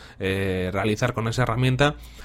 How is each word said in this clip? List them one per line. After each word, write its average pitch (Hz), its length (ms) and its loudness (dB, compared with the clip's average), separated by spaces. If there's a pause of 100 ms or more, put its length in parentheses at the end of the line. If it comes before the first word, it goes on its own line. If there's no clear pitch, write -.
(180)
eh, 95 540 0
realizar 107 400 0
con 113 160 -2
esa 123 140 0
herramienta, 127 540 2 (280)